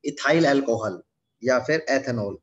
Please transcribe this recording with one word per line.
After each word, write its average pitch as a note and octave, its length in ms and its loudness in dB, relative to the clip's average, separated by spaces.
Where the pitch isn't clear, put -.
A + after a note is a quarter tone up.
ethyl D3+ 420 2
alcohol A2+ 540 0
या B2+ 160 2
फिर D#3 300 -2
ethanol। A#2+ 540 -2